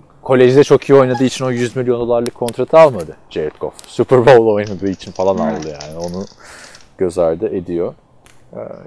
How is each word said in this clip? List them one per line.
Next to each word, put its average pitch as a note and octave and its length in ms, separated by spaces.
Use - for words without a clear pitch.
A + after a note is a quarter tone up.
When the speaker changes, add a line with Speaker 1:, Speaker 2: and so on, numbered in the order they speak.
Speaker 1:
kolejde B2+ 420
çok - 260
iyi C#3 40
oynadığı B2+ 300
için C3 200
o B2+ 60
yüz A#2+ 260
milyon A#2+ 240
dolarlık A#2+ 340
kontratı B2+ 440
almadı A#2 380
Jared D#2 300
Goff. D2+ 140
Super B2 320
Bowl A#2 280
oynadığı G#2 440
için F#2+ 220
falan F#2+ 260
Speaker 2:
Hı. F2 40
Speaker 1:
aldı D#2+ 260
yani. D2+ 300
Onu F2 260
göz F#2 200
ardı E2+ 300
ediyor. F2+ 460
Ee, - 60